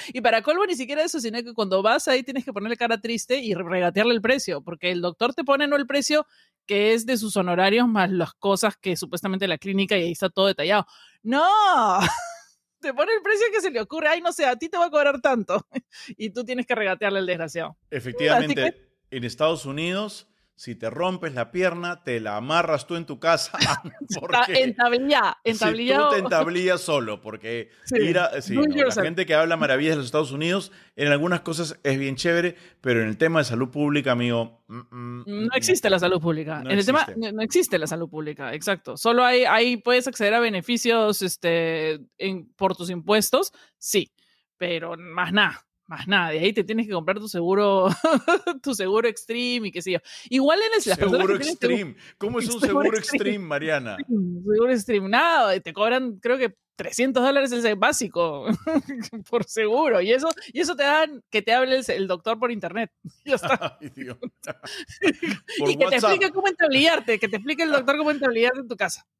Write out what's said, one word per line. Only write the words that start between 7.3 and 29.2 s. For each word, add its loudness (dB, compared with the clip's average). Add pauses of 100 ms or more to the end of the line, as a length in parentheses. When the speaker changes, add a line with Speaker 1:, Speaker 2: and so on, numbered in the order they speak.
Speaker 1:
honorarios 4
más 2
las -2
cosas 0
que -4
supuestamente -4
la -2
clínica -2
y 0
ahí -2
está -2
todo 0
detallado. 2 (380)
¡No! 0 (580)
<laughs> -6
Te -6
pone 0
el 2
precio 0
que 0
se -2
le -2
ocurre. -4
"Ay, 0
no -2
sé, -2
a 2
ti -8
te -6
va 2
a 0
cobrar 2
tanto." 0
<laughs> -14
Y -6
tú -8
tienes -6
que -2
regatearle -2
al -2
desgraciado. -6 (140)
Speaker 2:
Efectivamente, 0
Speaker 1:
Así 0
que -16
Speaker 2:
en -8
Estados -2
Unidos, -6 (280)
si -14
te -8
rompes -4
la -4
pierna, -4
te -2
la -6
amarras 0
tú -6
en -8
tu -12
casa, 0
<laughs> -6
Speaker 1:
Ta-, 0 (380)
Speaker 2:
porque 2
Speaker 1:
entablillá, 2
Speaker 2:
si 2
Speaker 1:
entablillado. 2
Speaker 2:
tú 4
te 2
entablillas 2
solo, -2
porque -10 (160)
Speaker 1:
Sí. -2
Speaker 2:
ir 2
a, 0
sí, -4
Speaker 1:
Do 4
it 4
Speaker 2:
no, 0
la 2
Speaker 1:
yourself. 2
Speaker 2:
gente -2